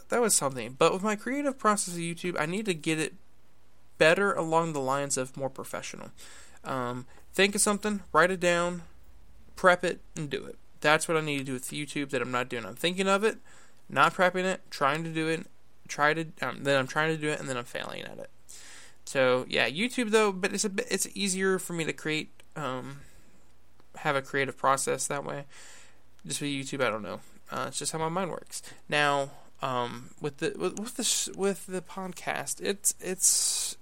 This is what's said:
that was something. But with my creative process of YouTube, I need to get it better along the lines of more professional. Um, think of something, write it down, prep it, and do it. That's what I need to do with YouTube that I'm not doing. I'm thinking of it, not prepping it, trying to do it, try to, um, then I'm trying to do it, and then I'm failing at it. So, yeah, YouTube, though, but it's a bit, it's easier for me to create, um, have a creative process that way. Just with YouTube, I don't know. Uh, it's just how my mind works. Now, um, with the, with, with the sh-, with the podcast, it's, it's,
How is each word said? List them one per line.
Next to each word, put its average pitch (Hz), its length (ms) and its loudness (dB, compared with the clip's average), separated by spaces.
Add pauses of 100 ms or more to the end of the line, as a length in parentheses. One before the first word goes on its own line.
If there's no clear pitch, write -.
that 233 120 4
was 214 120 4
something. 131 460 0
But 170 140 8
with 185 100 -2
my 214 140 2
creative 269 420 0
process 202 360 2
of 170 40 -4
YouTube, 170 400 -2
I 151 60 2
need 196 220 -2
to 185 60 2
get 156 260 0
it - 160 -2 (840)
better 185 340 8
along 165 400 4
the 147 80 -2
lines 139 380 2
of 131 180 -2
more 135 140 -2
professional. - 640 -8 (520)
Um, 127 420 -2 (280)
think 196 200 6
of 208 60 0
something, 208 440 2 (100)
write 170 180 8
it 185 80 -2
down, 175 440 2 (720)
prep 180 260 8
it, - 160 0 (160)
and 151 140 -4
do - 160 -4
it. - 120 -12 (220)
That's 156 300 6
what 160 80 4
I 156 40 2
need 147 180 0
to 135 40 -2
do 135 100 -6
with - 180 -6
YouTube 147 400 -4
that 127 100 2
I'm 127 100 -4
not 123 160 2
doing. 117 180 -4
I'm 95 100 -8
thinking 185 340 2
of 196 160 6
it, - 140 0 (500)
not 151 240 6
prepping 185 320 4
it, 185 240 0
trying 143 340 2
to 165 60 -6
do 160 180 -2
it, 165 200 -2 (420)
try 147 240 4
to, 160 140 -2 (140)
um, 131 220 -4
then 139 160 6
I'm 131 80 2
trying 156 260 2
to 156 80 -4
do 151 60 0
it, 151 140 -2
and 143 80 -4
then 127 80 -2
I'm 120 80 -4
failing - 380 -8
at 53 160 -12
it. 53 100 -12 (760)
So, 127 460 4
yeah, 117 200 4
YouTube, 214 420 0
though, 214 200 6
but 185 220 -2
it's 202 100 0
a 214 60 0
bit, 196 200 -4
it's - 240 0
easier 190 460 2
for 175 140 -6
me 165 100 -2
to 147 80 0
create, 156 380 -2 (260)
um, 135 460 -6 (960)
have 151 180 2
a 135 60 2
creative 135 360 0
process 135 500 2
that 147 180 -4
way. 143 180 -6 (840)
Just - 140 -4
with 147 120 -2
YouTube, 135 300 -4
I 120 80 4
don't 107 140 -2
know. 95 160 -6 (320)
Uh, 127 160 -4
it's 135 100 -8
just 147 140 -2
how 160 80 -2
my 160 100 -2
mind 180 220 -2
works. - 320 -10 (260)
Now, 143 400 4 (320)
um, 123 580 -2
with 147 180 -4
the, - 200 -2
with, 185 220 -2
with 220 160 -8
the 220 80 -2
sh-, - 320 2
with 196 320 -2
the 185 140 -4
podcast, 175 800 -6
it's, 196 380 0
it's, - 840 2